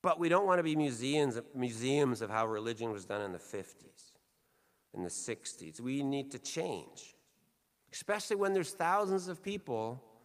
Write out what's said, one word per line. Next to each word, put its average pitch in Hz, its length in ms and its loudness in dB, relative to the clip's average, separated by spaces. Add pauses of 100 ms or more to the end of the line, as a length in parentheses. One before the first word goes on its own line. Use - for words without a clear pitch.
But 170 180 2
we 170 80 2
don't 180 180 8
want 180 140 8
to 170 40 4
be 156 120 2
museums, 135 640 2 (160)
museums 127 640 2
of 107 80 -4
how 110 160 2
religion 113 460 -2
was 101 140 -6
done 101 160 -4
in 98 100 -4
the 87 80 -8
fifties, - 720 -14 (800)
in 98 80 -8
the 90 80 -4
sixties. - 720 -10
We 131 240 -4
need 139 280 -4
to 127 80 -12
change, - 760 -8 (760)
especially 208 420 -4
when 196 180 2
there's 185 180 0
thousands 185 580 0
of 175 120 -12
people 131 600 -6 (220)